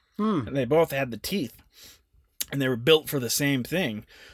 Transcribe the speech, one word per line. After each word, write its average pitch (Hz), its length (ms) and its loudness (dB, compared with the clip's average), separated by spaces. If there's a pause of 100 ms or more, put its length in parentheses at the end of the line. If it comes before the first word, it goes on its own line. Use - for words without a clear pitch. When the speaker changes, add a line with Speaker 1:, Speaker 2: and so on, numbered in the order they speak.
(160)
Speaker 1:
Hmm. 208 300 0
Speaker 2:
And 131 100 -6
they 135 80 2
both 156 260 4
had 139 220 -4
the 110 40 -8
teeth. 160 460 -6 (880)
And 139 100 -4
they 131 60 0
were 131 80 0
built 151 320 4
for 151 100 -2
the 117 120 -2
same 139 340 0
thing. 123 400 -4 (300)